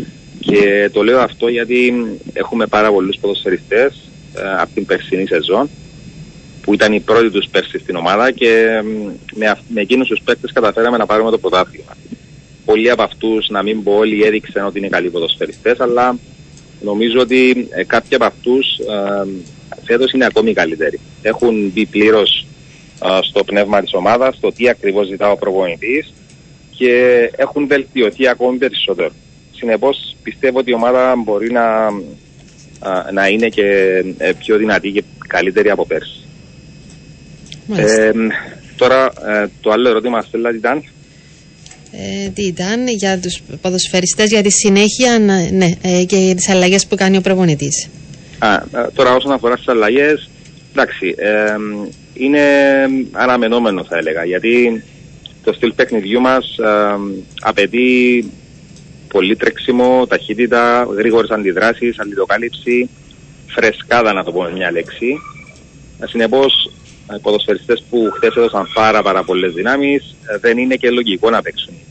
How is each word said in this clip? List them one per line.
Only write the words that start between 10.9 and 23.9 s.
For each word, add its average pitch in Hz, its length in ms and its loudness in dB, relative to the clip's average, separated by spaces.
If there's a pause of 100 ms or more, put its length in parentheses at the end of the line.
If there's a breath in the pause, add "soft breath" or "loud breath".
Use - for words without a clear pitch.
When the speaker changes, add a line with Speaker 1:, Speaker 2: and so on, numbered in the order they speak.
Speaker 1:
να 107 80 2
πάρουμε 110 260 2
το 110 60 2
πρωτάθλημα. - 580 -2 (720)
Πολλοί 110 240 4
από 113 140 2
αυτούς, 110 460 -2
να 101 140 -2
μην 107 200 -2
πω 98 80 0
όλοι, 107 320 2
έδειξαν 107 420 -2
ότι 98 140 -6
είναι 98 80 -6
καλοί 90 220 -2
ποδοσφαιριστές, 87 680 -2
αλλά 123 380 2 (640)
νομίζω 113 380 0
ότι, 127 500 2
ε, 92 140 -4
κάποιοι - 320 -2
από 120 100 2
αυτούς, 123 400 0 (120)
ε, 101 500 -4 (560)
φέτος 127 280 2
είναι 131 140 2
ακόμη 110 280 2
καλύτεροι. 80 460 -2 (220)
Έχουν 107 520 0
μπει 107 120 0
πλήρως, 104 600 2 (580 loud breath)
ε, 92 40 -2 (220)
στο 101 140 0
πνεύμα 101 380 0
της 92 120 -8